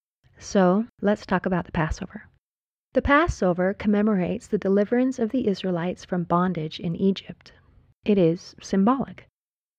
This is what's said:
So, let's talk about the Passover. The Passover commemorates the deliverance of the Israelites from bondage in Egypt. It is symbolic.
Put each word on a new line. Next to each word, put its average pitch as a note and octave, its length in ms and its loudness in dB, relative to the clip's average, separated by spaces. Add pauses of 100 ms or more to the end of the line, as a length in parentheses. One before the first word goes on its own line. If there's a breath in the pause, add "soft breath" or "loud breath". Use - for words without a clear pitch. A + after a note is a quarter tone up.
(400)
So, G3 480 2 (160)
let's G#3 200 0
talk F3+ 220 -2
about F3+ 200 -2
the - 60 -20
Passover. - 520 -6 (720)
The B3+ 100 2
Passover G3+ 720 2
commemorates G#3 720 0
the G#3 100 -2
deliverance G#3 640 0
of A3+ 100 -2
the B3 180 -2
Israelites F#3 560 -2
from F3+ 200 -2
bondage E3+ 560 -2
in E3+ 160 -6
Egypt. - 560 -2 (540)
It G#3 120 2
is E3+ 420 0
symbolic. G#3+ 680 0 (520)